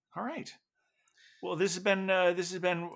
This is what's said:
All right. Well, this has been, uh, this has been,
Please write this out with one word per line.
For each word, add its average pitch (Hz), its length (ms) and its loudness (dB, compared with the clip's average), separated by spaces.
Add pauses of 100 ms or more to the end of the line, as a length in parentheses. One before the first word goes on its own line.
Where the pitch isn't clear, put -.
(160)
All 180 60 -6
right. 277 280 -10 (920)
Well, 180 140 -4
this 175 180 0
has 180 80 -8
been, 190 280 2
uh, 180 220 6
this 175 200 -2
has 185 80 -6
been, 175 360 0